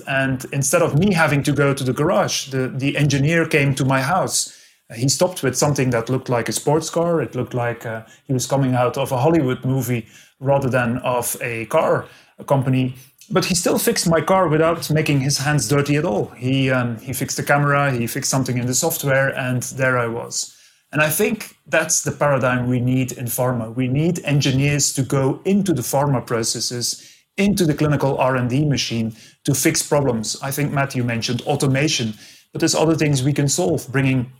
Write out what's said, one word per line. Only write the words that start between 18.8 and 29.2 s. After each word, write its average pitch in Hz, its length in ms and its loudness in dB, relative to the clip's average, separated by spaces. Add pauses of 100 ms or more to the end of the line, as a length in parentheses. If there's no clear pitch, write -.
and 127 280 -2
there 127 340 0
I 120 80 0
was. 120 500 -8 (340)
And 143 100 0
I 156 80 2
think 214 480 -2 (100)
that's 165 360 0
the 113 100 -2
paradigm 127 560 0
we 127 100 2
need 127 340 0
in 127 120 -10
pharma. 117 500 -2
We 127 140 -2
need 160 360 0
engineers 143 680 2
to 139 100 0
go 139 440 0
into 190 260 2
the 127 80 -2
pharma 139 460 0
processes, 117 760 -4 (360)
into 196 260 2
the 151 80 4
clinical 147 460 0
R 131 180 2
and 123 140 0
D 143 160 2
machine 117 500 -2 (280)